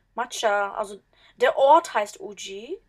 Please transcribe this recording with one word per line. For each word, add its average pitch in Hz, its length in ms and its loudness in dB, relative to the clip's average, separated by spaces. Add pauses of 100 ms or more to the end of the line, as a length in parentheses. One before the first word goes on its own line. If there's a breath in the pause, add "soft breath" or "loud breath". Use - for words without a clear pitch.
(160 soft breath)
Matcha. 202 600 -2
Also 202 220 -10 (400 soft breath)
der 247 200 2
Ort 294 380 6
heißt 208 240 -4
Uji. 208 580 -14 (120)